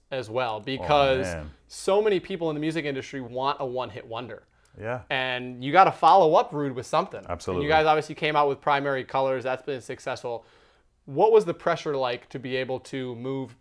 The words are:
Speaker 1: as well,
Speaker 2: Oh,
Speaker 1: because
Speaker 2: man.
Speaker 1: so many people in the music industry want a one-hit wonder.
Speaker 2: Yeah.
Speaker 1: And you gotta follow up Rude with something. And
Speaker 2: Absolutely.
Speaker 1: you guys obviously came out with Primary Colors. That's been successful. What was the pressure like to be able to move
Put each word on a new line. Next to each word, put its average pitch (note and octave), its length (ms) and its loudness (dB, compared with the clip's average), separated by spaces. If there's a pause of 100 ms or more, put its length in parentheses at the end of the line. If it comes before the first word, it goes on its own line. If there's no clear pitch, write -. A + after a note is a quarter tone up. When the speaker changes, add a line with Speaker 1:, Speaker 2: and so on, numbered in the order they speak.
(120)
Speaker 1:
as B2 180 -6
well, A2+ 260 -2
Speaker 2:
Oh, A2 40 -8
Speaker 1:
because C3+ 680 2
Speaker 2:
man. D#2+ 240 -6 (180)
Speaker 1:
so G3 320 2
many G#3 200 2
people E3+ 300 -6
in D3+ 40 -4
the D3 60 -6
music D#3 240 -2
industry C3+ 360 -6
want B2+ 400 -4
a C#3 60 -4
one-hit B2 400 -8
wonder. A2+ 380 -12 (360)
Speaker 2:
Yeah. A2+ 280 -6
Speaker 1:
And B2+ 560 -4
you C#3+ 80 -4
gotta F3 200 8
follow E3+ 420 6
up A3 180 4
Rude C#3+ 220 -4
with A#2 120 -8
something. D#3+ 340 -2
And F2+ 100 -14
Speaker 2:
Absolutely. F2+ 340 -4
Speaker 1:
you D3 60 -2
guys D#3 160 4
obviously D#3 280 2
came D3+ 220 -2
out D3 120 4
with C3+ 120 -2
Primary C#3 440 0
Colors. C3 400 -2
That's B2+ 180 -4
been C3+ 180 -8
successful. B2 640 -10 (600)
What E3+ 260 2
was G#3+ 140 6
the E3+ 80 -4
pressure D#3 420 -4
like B2 340 -4
to C#3 80 -12
be B2+ 180 -6
able B2+ 240 -4
to B2+ 340 -10
move C3 460 -8